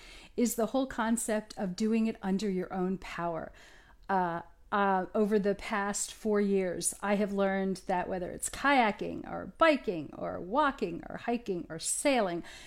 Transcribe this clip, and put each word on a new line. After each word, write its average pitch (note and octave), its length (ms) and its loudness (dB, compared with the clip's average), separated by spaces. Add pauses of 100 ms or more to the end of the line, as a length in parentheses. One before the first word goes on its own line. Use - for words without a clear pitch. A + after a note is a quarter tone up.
(380)
is A#3+ 160 2
the A3 120 0
whole C4+ 200 0
concept A3+ 720 -2
of F#3 180 -4
doing A3 300 2
it A3 160 -2
under G3 260 0
your F#3 240 -2
own F#3 240 0
power. E3+ 560 -6 (560)
Uh, F3+ 320 2 (340)
uh, G3 400 4
over G#3+ 240 4
the G3 160 2
past G3+ 580 -4
four G#3 280 0
years, F#3+ 600 2
I G3+ 140 0
have G3+ 180 2
learned F#3+ 540 0
that F3+ 220 0
whether F3+ 200 -4
it's - 220 -6
kayaking A3 800 2
or F3 260 -10
biking A3+ 640 4
or - 220 -6
walking G#3+ 680 0
or F3 100 -8
hiking A3 500 -4
or D#3+ 100 -8
sailing, G3 640 2 (240)